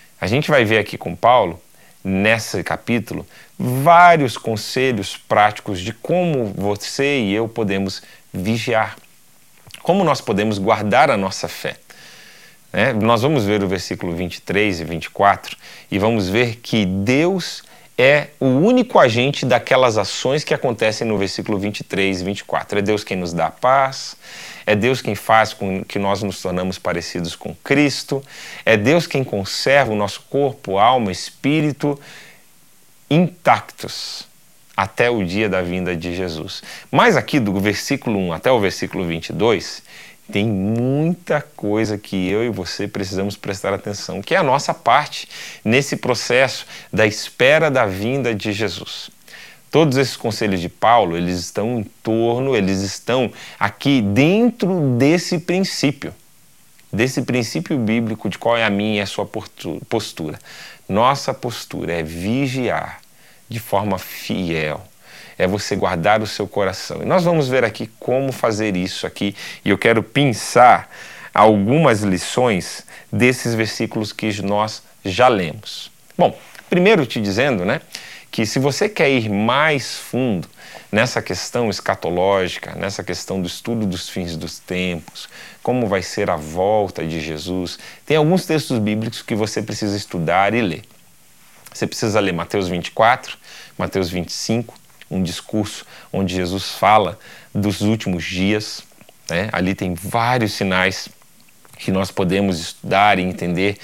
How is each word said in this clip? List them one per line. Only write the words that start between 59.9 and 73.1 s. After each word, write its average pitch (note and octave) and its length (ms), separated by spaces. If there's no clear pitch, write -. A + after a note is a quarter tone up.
Nossa B2+ 460
postura E2+ 600
é E2+ 100
vigiar A2 1000
de A2+ 120
forma G2+ 380
fiel, D#2+ 840
é F#2 100
você G2+ 280
guardar F#2+ 460
o G#2+ 60
seu G2 200
coração. F#2 540
E E2+ 40
nós F3 180
vamos E3 240
ver B2+ 160
aqui A2 260
como C3 320
fazer G#2+ 440
isso F2+ 320
aqui, G2+ 280
e G2+ 60
eu G2 80
quero A2+ 260
pensar A#2+ 880
algumas A2 680
lições G2+ 840